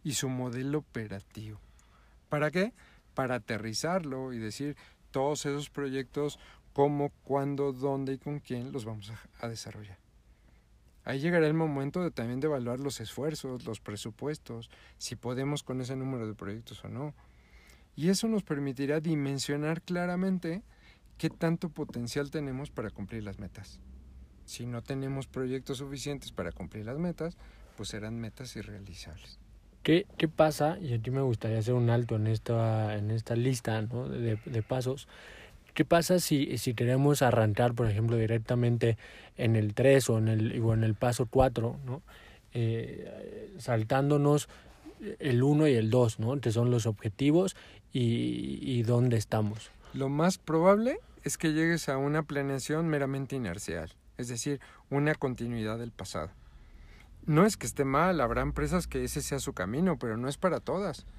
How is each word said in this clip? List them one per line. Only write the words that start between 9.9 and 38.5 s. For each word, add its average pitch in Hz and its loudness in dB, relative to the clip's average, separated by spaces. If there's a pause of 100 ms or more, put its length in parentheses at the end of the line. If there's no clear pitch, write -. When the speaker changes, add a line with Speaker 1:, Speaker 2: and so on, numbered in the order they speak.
Speaker 1:
Ahí 135 -4
llegará 165 4
el 151 4
momento 156 0
de 165 0
también 123 -4
de 151 0
evaluar 127 -2
los 139 -6
esfuerzos, 131 -6
los 110 -8
presupuestos, 117 -10 (280)
si - -10
podemos 135 -4
con 131 -6
ese 131 -6
número 131 -4
de 107 -6
proyectos 101 -12
o - -12
no. 131 -8 (840)
Y 160 2
eso 196 2
nos 214 2
permitirá 139 -2
dimensionar 147 -2
claramente 180 -2 (540)
qué 160 -2
tanto 165 0
potencial 139 -4
tenemos 143 -6
para 110 -6
cumplir 107 -10
las 98 -10
metas. 98 -14 (640)
Si - -10
no 120 -6
tenemos 135 -6
proyectos 131 -6
suficientes 139 -8
para 87 -6
cumplir - -10
las 127 -6
metas, 170 -4 (400)
pues 107 -8
serán 110 -8
metas 117 -12
irrealizables. 101 -14 (440)
Speaker 2:
¿Qué, 160 4 (120)
qué 160 2
pasa? 156 2
Y 143 -4
aquí 117 -2
me 135 0
gustaría 113 0
hacer 113 0
un 120 4
alto 117 2
en 107 0
esta, 110 0
en 104 -4
esta 113 -2
lista, 117 0
¿no? 120 -4
de, 117 -2
de 120 -2
pasos. 131 -2 (640)
¿Qué 151 4
pasa 175 6
si, 139 2
si 120 -2
queremos 131 4
arrancar, 117 6
por 117 2
ejemplo, 113 2
directamente 117 2 (380)